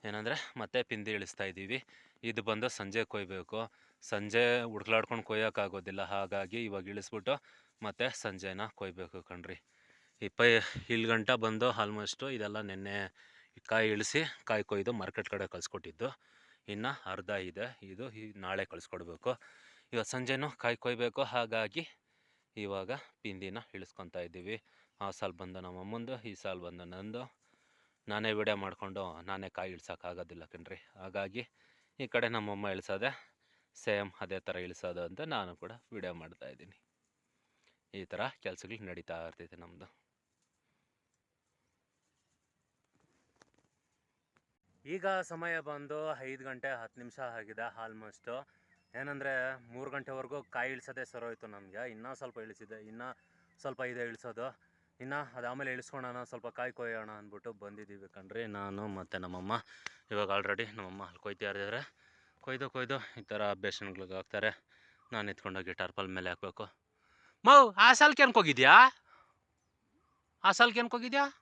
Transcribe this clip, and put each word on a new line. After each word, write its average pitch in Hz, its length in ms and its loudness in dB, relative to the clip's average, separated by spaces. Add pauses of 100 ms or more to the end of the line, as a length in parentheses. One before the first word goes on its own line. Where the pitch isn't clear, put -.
ಏನಂದ್ರೆ 107 320 -2 (240)
ಮತ್ತೆ 110 180 -2 (120)
ಪಿಂದಿ 107 280 -4
ಇಳಿಸ್ತಾ 98 260 -6
ಇದ್ದೀವಿ. 95 340 -6 (520)
ಇದು 110 180 -2
ಬಂದು 110 200 2 (100)
ಸಂಜೆ 104 260 -2 (100)
ಕೊಯ್ಬೇಕು. 95 460 -6 (480)
ಸಂಜೆ 107 340 2 (300)
ಹುಡ್ಕ್ಲಾಡ್ಕೊಂಡು 110 560 0
ಕೊಯ್ಯೋಕ್ಕಾಗೋದಿಲ್ಲ, 101 760 -2 (100)
ಹಾಗಾಗಿ 98 540 -2
ಇವಾಗ 98 260 -6
ಇಳಿಸ್ಬಿಟ್ಟು 104 420 -4 (520)
ಮತ್ತೆ 113 200 -2 (160)
ಸಂಜೆನ 95 440 -4 (140)
ಕೊಯ್ಬೇಕು 92 380 -8 (100)
ಕಣ್ರಿ. 90 280 -12 (640)
ಈ 104 60 -4 (100)
ಪೈ-, 117 240 10 (320)
ಇಲ್ಲಿ 113 180 2
ಗಂಟ 110 180 2 (140)
ಬಂದು 110 240 4 (140)
almost 104 380 -4 (160)
ಇದೆಲ್ಲ 104 320 -4
ನೆನ್ನೆ 98 280 -6 (760)
ಕಾಯಿ 110 240 6
ಇಳಿಸಿ, 104 260 2 (300)
ಕಾಯಿ 107 200 2
ಕೊಯ್ದು 101 300 0
ಮಾರ್ಕೆಟ್ 101 340 -4
ಕಡೆ 98 200 -2
ಕಳ್ಸ್ಕೊಟ್ಟಿದ್ದು. 90 540 -6 (680)
ಇನ್ನ 107 120 -4 (260)
ಅರ್ಧ 98 180 -8 (200)
ಇದೆ, 101 160 -6 (260)
ಇದು 101 120 -10 (160)
ಈ - 20 -12 (220)
ನಾಳೆ 95 280 -2
ಕಳ್ಸ್ಕೊಡ್ಬೇಕು. 87 580 -6 (600)
ಇವತ್ತು 113 220 -2
ಸಂಜೆನೂ 131 360 -2 (140)
ಕಾಯಿ 120 200 2
ಕೊಯ್ಬೇಕು, 120 380 0 (100)
ಹಾಗಾಗಿ 113 520 0 (720)
ಇವಾಗ 98 340 -4 (320)
ಪಿಂದಿನ 98 360 -8 (180)
ಇಳಿಸ್ಕೊತಾ 92 520 -10
ಇದ್ದೀವಿ. 92 280 -10 (440)
ಆ 98 80 -6 (100)
ಸಾಲ್ 95 220 -6
ಬಂದು 92 260 -10
ನಮ್ಮ 90 200 -12
ಅಮ್ಮಂದು, 117 300 -8 (140)
ಈ 98 120 -12
ಸಾಲ್ 92 240 -6
ಬಂದು 87 280 -12
ನಂದು. 107 280 -10 (840)
ನಾನೇ 107 300 0
ವಿಡಿಯೋ 107 260 2
ಮಾಡ್ಕೊಂಡು 95 400 -6 (260)
ನಾನೇ 98 180 -6 (100)
ಕಾಯಿ 92 180 -6
ಇಳ್ಸೋಕ್ಕಾಗೋದಿಲ್ಲ 85 760 -10
ಕಣ್ರಿ, 87 260 -14 (220)
ಹಾಗಾಗಿ 98 420 -6 (600)
ಈ 131 120 -6
ಕಡೆ 120 220 -2
ನಮ್ಮಮ್ಮ 104 400 -4
ಇಳ್ಸೋದೆ, 101 340 -4 (720)
ಸೇಮ್ 101 280 0 (120)
ಅದೇ 95 240 -6
ಥರ 90 100 -4 (100)
ಇಳಿಸೋದು 90 420 -8
ಅಂತ 92 120 -12 (120)
ನಾನು 98 200 -4 (100)
ಕೂಡ 90 100 -12 (220)
ವಿಡಿಯೋ 92 260 -6
ಮಾಡ್ತಾ 80 320 -16
ಇದ್ದೀನಿ. 67 240 -20 (1160)
ಈ 98 80 -8 (100)
ಥರ 90 80 -6 (240)
ಕೆಲ್ಸಗಳು 98 460 -10
ನಡೀತಾ 85 260 -10 (100)
ಇರ್ತೈತೆ 85 380 -16
ನಮ್ದು. 87 220 -20 (4000)
ಈಗ 185 120 -4 (240)
ಸಮಯ 170 240 -4 (140)
ಬಂದು 147 300 -8 (300)
ಐದು 131 200 -10
ಗಂಟೆ 131 220 -8 (120)
ಹತ್ತು 113 200 -14
ನಿಮಿಷ 120 160 -16 (200)
ಆಗಿದೆ 110 280 -8 (160)
almost. 110 440 -14 (760)
ಏನಂದ್ರೆ 139 320 -4 (420)
ಮೂರು 131 220 -8
ಗಂಟೆವರೆಗೂ 131 420 -8 (180)
ಕಾಯಿ 127 200 -2
ಇಳ್ಸೋದೇ 131 360 -10
ಸರೋಯ್ತು 117 420 -10
ನಮ್ಗೆ. 101 280 -12 (120)
ಇನ್ನೂ 120 260 -12
ಸ್ವಲ್ಪ 123 260 -12
ಇಳಿಸಿದೆ, 110 320 -16 (120)
ಇನ್ನೂ 120 180 -12 (540)
ಸ್ವಲ್ಪ 131 180 -8 (120)
ಇದೆ 120 180 -4
ಇಳ್ಸೋದು. 117 360 -8 (540)
ಇನ್ನು 135 180 -4 (180)
ಅದು 120 140 -6
ಆಮೇಲೆ 135 260 -4
ಇಳಿಸ್ಕೊಳೋಣ, 123 540 -8
ಸ್ವಲ್ಪ 120 180 -10 (100)
ಕಾಯಿ 123 200 -4
ಕೊಯ್ಯೋಣ 113 320 -6 (100)
ಅಂದ್ಬಿಟ್ಟು 104 320 -14 (100)
ಬಂದಿದ್ದೀವಿ 101 540 -16
ಕಣ್ರಿ, 101 280 -8 (140)
ನಾನು 98 240 -4 (160)
ಮತ್ತೆ 92 260 -6
ನಮ್ಮಮ್ಮ. 92 280 -4 (600)
ಇವಾಗ 104 260 0
already 101 280 0 (120)
ನಮ್ಮಮ್ಮ 98 300 -10
ಅಲ್ಲಿ 87 180 -20
ಕೊಯ್ತಾ 104 240 -6
ಇರ್ತಾರೆ. 101 320 -4 (600)
ಕೊಯ್ದು 131 300 -6
ಕೊಯ್ದು 131 220 -2 (240)
ಈ - 100 -12
ಥರ 107 120 0 (200)
ಬೇಸನ್ಗಳಿಗೆ 95 560 -4
ಹಾಕ್ತಾರೆ. 104 320 0 (640)
ನಾನು 107 200 -2
ಎತ್ಕೊಂಡೋಗಿ 92 480 -6
ಟಾರ್ಪಲ್ 92 360 -2
ಮೇಲೆ 92 160 -4
ಹಾಕ್ಬೇಕು. 92 320 -8 (800)
ಮೌ, 269 140 12 (280)
ಆ - 20 12 (100)
ಸಾಲ್ಗೆ 294 260 10
ಏನಕ್ಕೆ 233 160 8
ಹೋಗಿದ್ಯಾ? 143 340 12 (1700)
ಆ 190 140 8
ಸಾಲ್ಗೆ 233 220 8
ಏನಕ್ಕೆ 240 180 0
ಹೋಗಿದ್ಯಾ? 254 260 2 (180)